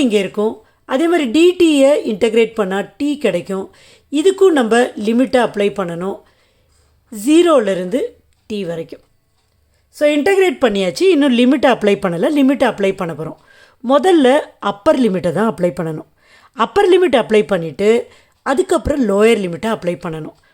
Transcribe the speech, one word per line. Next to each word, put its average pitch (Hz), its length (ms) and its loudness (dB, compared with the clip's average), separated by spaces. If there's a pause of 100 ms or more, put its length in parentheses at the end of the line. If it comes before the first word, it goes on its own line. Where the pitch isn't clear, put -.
இங்க 214 200 0
இருக்கும். 208 300 -4 (400)
அதே 302 180 0
மாதிரி 339 140 0 (100)
டி 320 80 4 (160)
டியை 285 320 4 (200)
இன்டகிரேட் 220 480 0
பண்ணா 190 180 -2 (220)
டி 285 100 -4 (140)
கிடைக்கும். 190 420 -4 (540)
இதுக்கும் 381 400 2
நம்ம 226 200 2 (280)
லிமிட்டை 247 400 0
அப்ளை 202 200 -4 (120)
பண்ணணும். 175 380 -8 (1040)
ஜீரோலேருந்து 240 760 2 (500)
டி 208 100 -8 (100)
வரைக்கும். 165 340 -12 (920)
So, 302 60 -2 (120)
இன்டகிரேட் 370 500 0
பண்ணியாச்சு. 202 400 -2 (100)
இன்னும் 277 260 2
லிமிட்டை 262 340 4
அப்ளை 202 200 0 (100)
பண்ணல. 185 340 -2
லிமிட்டை 262 320 2
அப்ளை 190 200 -2 (100)
பண்ண 170 180 -6
போறோம். - 200 -12 (520)
முதல்ல 294 360 4 (440)
அப்பர் 311 340 0
லிமிட்டை 180 340 -2
தான் 220 140 0
அப்ளை 180 260 -2
பண்ணணும். 160 300 -10 (560)
அப்பர் 403 280 0
லிமிட் 349 280 2
அப்ளை 214 200 2 (120)
பண்ணிட்டு, 170 360 -2 (640)
அதுக்கப்புறம் 294 600 -2
லோயர் 214 340 2
லிமிட்டை 175 300 -6
அப்ளை 175 200 -6 (100)
பண்ணணும். 160 320 -10 (160)